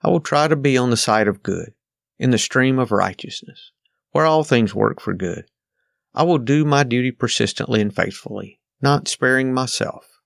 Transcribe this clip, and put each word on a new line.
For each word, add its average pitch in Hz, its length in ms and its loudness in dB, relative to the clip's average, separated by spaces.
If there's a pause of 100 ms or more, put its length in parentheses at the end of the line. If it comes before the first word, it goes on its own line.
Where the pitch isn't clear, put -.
I 160 80 0
will 175 120 2
try 151 260 0
to 156 80 2
be 139 220 2
on 123 120 2
the 117 80 2
side 107 300 2
of 98 160 -4
good, 90 300 -6 (440)
in 127 120 0
the 120 80 4
stream 131 420 2
of 120 140 -2
righteousness, - 800 -4 (400)
where 156 140 2
all 156 200 2
things 113 280 2
work 107 280 0
for 98 120 -6
good. - 340 -8 (640)
I 151 100 0
will 170 140 2
do 139 260 2
my 143 200 2
duty 123 280 0
persistently - 720 -2
and 104 120 -2
faithfully, - 680 -6 (200)
not 143 280 0
sparing 131 440 0
myself. - 540 -4 (180)